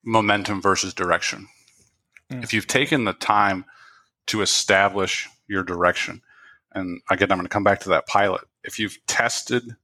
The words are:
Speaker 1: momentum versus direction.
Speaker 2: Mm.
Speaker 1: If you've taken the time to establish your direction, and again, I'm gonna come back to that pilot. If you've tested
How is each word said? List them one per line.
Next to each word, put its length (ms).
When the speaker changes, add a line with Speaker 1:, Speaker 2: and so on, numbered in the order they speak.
Speaker 1:
momentum 560
versus 340
direction. 540
Speaker 2:
Mm. 120
Speaker 1:
If 100
you've 140
taken 380
the 80
time 520
to 140
establish 880
your 160
direction, 600
and 280
again, 200
I'm 80
gonna 100
come 160
back 160
to 100
that 160
pilot. 360
If 140
you've 280
tested 760